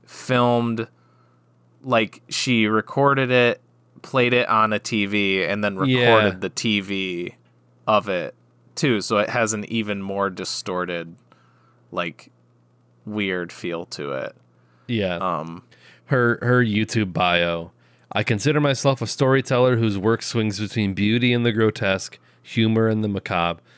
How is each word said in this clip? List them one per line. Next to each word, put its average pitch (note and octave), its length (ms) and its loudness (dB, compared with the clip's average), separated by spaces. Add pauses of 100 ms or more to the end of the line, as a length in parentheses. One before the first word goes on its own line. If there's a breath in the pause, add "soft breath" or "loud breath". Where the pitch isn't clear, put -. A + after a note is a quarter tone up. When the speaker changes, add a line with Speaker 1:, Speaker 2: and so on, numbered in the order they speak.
Speaker 1:
filmed, A#2+ 840 0 (960 soft breath)
like, A#2 460 0
she A2+ 380 0
recorded C3+ 640 2
it, B2 320 2 (400)
played B2 320 0
it B2 160 2
on A2 240 4
a G2+ 40 0
T G#2 280 0
V, G2 380 2
and G2+ 200 -2
then G2 220 -2
Speaker 2:
Yeah. B2 280 4
Speaker 1:
recorded G2+ 280 2
the F#2+ 80 -4
T G#2+ 300 0
V F#2 540 -4 (520)
of G2+ 240 2
it F2 240 -4 (400)
too, A#2+ 260 0
so G#2+ 160 -2
it G2+ 140 0
has A#2 240 0
an G#2 100 -8
even G#2 380 -4
more G2 260 -2
distorted, F2+ 880 -6 (760 soft breath)
like, F2 400 -8 (760)
weird F#2+ 440 -4
feel E2+ 360 -8
to C#2+ 260 -8
it. - 240 -8 (500 soft breath)
Speaker 2:
Yeah. G2+ 300 -2
Speaker 1:
Um, E2+ 460 -6 (440 soft breath)
Speaker 2:
Her, A#2+ 360 2
her B2 200 4
YouTube G#2 520 0
bio, F2 580 0 (400 soft breath)
"I G#2 100 0
consider C#3 380 0
myself C3+ 400 0
a A2+ 60 -6
storyteller B2+ 680 2
whose A2+ 200 2
work A2 260 0
swings G#2+ 380 -2
between G2+ 320 -2
beauty A2+ 400 2
and A#2+ 140 2
the A#2 60 0
grotesque, G#2 680 -2 (240 soft breath)
humor A2 460 2
and A2 140 0
the G#2+ 60 -2
macabre, F2 540 -4 (160 soft breath)